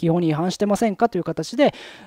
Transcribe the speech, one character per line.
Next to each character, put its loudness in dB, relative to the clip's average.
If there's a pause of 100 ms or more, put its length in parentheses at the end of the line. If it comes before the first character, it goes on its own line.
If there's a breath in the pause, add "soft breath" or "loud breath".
引 2
法 2
に 2
違 2
反 -2
し -8
て 0
ま 2
せ 2
ん -2
か 2
と -4
い 0
う -6
形 -6
で、 4 (320 loud breath)